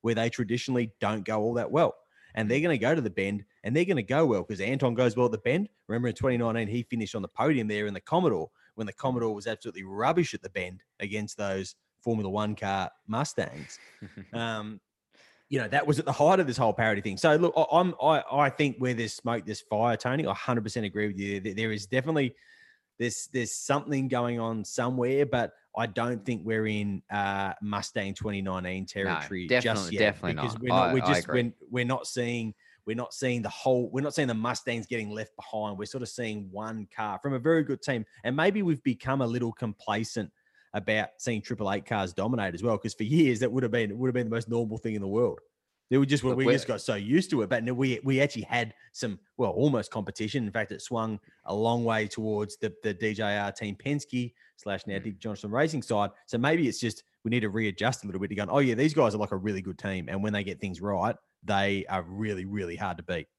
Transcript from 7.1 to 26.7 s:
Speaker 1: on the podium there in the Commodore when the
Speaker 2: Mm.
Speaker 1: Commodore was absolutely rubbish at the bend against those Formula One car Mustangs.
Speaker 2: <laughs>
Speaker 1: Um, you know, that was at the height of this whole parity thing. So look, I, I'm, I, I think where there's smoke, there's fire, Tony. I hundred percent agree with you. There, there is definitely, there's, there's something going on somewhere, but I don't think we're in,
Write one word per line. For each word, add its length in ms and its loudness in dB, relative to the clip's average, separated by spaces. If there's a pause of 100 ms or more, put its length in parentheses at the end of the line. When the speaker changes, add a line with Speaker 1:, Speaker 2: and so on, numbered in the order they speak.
Speaker 1:
on 80 -4
the 60 -8
podium 400 2
there 180 0
in 80 -4
the 60 -8
Commodore 500 2 (240)
when 120 -6
the 60 -8
Speaker 2:
Mm. 60 -20
Speaker 1:
Commodore 360 0
was 120 -8
absolutely 380 -8
rubbish 500 0
at 80 -10
the 80 -10
bend 320 -6 (180)
against 380 -6
those 380 -4 (260)
Formula 260 0
One 260 0
car 360 -2 (160)
Mustangs. 720 -4 (240)
Speaker 2:
<laughs> 320 -16
Speaker 1:
Um, 480 -6 (680)
you 120 0
know, 80 -4
that 180 2
was 140 4
at 40 -2
the 80 0
height 280 6
of 80 2
this 80 -2
whole 180 4
parity 260 2
thing. 160 -4
So 200 6
look, 200 4
I, 140 6
I'm, 320 4
I, 280 4
I 200 4
think 280 0
where 160 0
there's 200 -2
smoke, 320 -2
there's 140 -6
fire, 360 2
Tony. 300 0
I 80 0
hundred 300 0
percent 200 -4
agree 220 -2
with 120 -4
you. 220 -4
There, 140 -6
there 180 -2
is 140 -6
definitely, 480 0 (640)
there's, 340 -4
there's 200 -2
something 560 0
going 320 0
on 240 -2
somewhere, 600 0
but 280 0 (240)
I 100 0
don't 380 -2
think 200 -2
we're 220 0
in, 340 -2 (100)